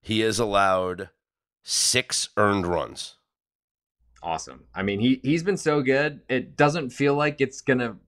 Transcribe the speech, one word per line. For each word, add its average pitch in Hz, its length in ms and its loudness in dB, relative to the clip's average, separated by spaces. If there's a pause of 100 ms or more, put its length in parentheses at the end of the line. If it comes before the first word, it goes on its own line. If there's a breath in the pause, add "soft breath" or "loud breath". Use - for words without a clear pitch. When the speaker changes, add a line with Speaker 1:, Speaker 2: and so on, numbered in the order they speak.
Speaker 1:
he 110 200 -2
has 110 180 0
allowed 95 720 2 (520)
six - 760 -2
earned 101 280 4
runs. 76 500 -6 (1040)
Speaker 2:
Awesome. 78 420 -10 (100)
I 92 80 -4
mean, 98 160 -2
he, 127 240 2
he's 160 200 -2
been 185 160 -2
so 151 240 0
good. 135 460 0
It 131 280 -4
doesn't 147 340 2
feel 143 240 0
like 147 260 0
it's 135 200 -2
gonna 123 360 0 (120)